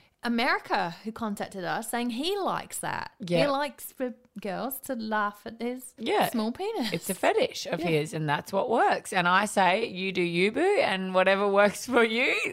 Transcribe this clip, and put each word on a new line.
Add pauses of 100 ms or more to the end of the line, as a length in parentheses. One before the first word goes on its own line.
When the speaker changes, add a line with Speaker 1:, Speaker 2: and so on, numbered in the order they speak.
(260)
Speaker 1:
America
who
contacted
us
saying
he
likes
that. (160)
He
Speaker 2:
Yeah.
Speaker 1:
likes
for (260)
girls
to
laugh
at
his
Speaker 2:
Yeah.
Speaker 1:
small
penis.
Speaker 2:
It's
a
fetish
of
Speaker 1:
Yeah.
Speaker 2:
his,
and
that's
what
works.
And
I
say,
"You
do
you,
boo,"
and
whatever
works
for
you, (180)